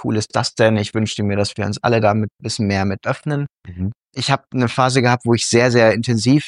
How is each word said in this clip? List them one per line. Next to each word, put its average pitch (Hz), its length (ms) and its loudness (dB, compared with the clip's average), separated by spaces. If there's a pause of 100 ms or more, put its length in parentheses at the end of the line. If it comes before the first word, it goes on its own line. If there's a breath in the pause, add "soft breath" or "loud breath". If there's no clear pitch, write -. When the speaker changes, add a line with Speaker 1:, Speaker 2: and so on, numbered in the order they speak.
Speaker 1:
cool 117 120 -2
ist - 200 -4
das 113 180 -4
denn? 110 220 4
Ich 104 180 -4
wünschte 110 300 -2
mir, 101 120 0
dass 101 200 -2
wir 101 100 -4
uns 104 160 -6
alle 113 180 2
da 104 140 2
mit, 107 160 -2 (100)
bisschen 107 280 -4
mehr 98 160 0
mit 98 220 -6
öffnen.“ 143 400 -4 (200)
Speaker 2:
Mhm. 92 240 -6 (240)
Speaker 1:
Ich 131 160 -4
hab - 240 -2
eine 123 140 0
Phase 127 340 0
gehabt, 123 240 0
wo 117 80 4
ich - 120 -2
sehr, 120 260 2
sehr 113 200 6
intensiv, 117 560 0